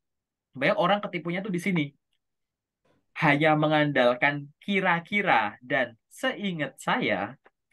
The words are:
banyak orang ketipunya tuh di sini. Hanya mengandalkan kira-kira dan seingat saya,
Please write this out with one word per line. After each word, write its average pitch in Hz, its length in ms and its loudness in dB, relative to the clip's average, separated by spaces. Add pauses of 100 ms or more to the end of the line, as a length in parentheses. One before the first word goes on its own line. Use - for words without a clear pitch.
(560)
banyak 160 240 0
orang 202 240 2
ketipunya 175 400 -8
tuh 214 80 -6
di 175 80 -2
sini. 175 240 0 (1300)
Hanya 151 480 4
mengandalkan 143 880 2 (160)
kira-kira 180 960 0
dan 127 480 -4
seingat 185 720 -6
saya, 123 560 -2 (360)